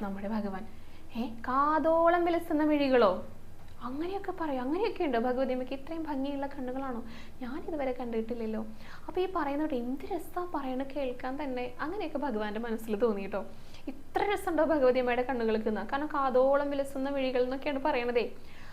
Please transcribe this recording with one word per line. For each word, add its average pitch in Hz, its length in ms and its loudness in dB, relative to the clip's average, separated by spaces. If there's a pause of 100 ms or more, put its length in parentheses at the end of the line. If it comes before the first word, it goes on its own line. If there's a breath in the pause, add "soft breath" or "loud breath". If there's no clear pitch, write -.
നമ്മുടെ 202 260 -4
ഭഗവാൻ. 202 380 -2 (500 loud breath)
"ഏ, 226 100 -2
കാതോളം 311 1000 4
വിലസുന്ന 339 400 2
മിഴികളോ? 254 600 6 (580)
അങ്ങനെയൊക്കെ 349 580 -4
പറയും, 285 200 -2
അങ്ങനെയൊക്കെ 359 440 0
ഉണ്ടോ 254 140 2
ഭഗവതി 254 340 2
അമ്മയ്ക്ക്? 254 220 -4
ഇത്രയും 320 280 -6
ഭംഗിയുള്ള 277 440 -2
കണ്ണുകളാണോ? 262 560 -4 (400 loud breath)
ഞാനിതുവരെ 269 500 -2
കണ്ടിട്ടില്ലല്ലോ." 226 760 -4 (420 loud breath)
അപ്പോൾ - 120 -2
ഈ 370 160 2
പറയുന്നത് 302 380 2
എന്ത് 247 300 -2 (100)
രസാ 359 400 -4
പറയണ 269 280 -2
കേൾക്കാൻ 269 600 -2
തന്നെ, 247 380 -4
അങ്ങനെയൊക്കെ 311 380 -4
ഭഗവാന്റെ 214 420 -2
മനസ്സിൽ 220 360 -2
തോന്നി 202 260 2
കേട്ടോ. 196 220 -4 (440 loud breath)
ഇത്ര - 340 -2 (120)
രസമുണ്ടോ 330 300 2
ഭഗവതി 262 340 6
അമ്മയുടെ 247 240 2
കണ്ണുകൾക്ക് 226 460 0
എന്നാ? 202 240 0
കാരണം 277 140 -2
കാതോളം 277 640 4
വിലസുന്ന 277 400 -2
മിഴികൾ 262 320 2
എന്നൊക്കെയാണ് 269 360 -2
പറയണതേ. 247 540 2 (400 loud breath)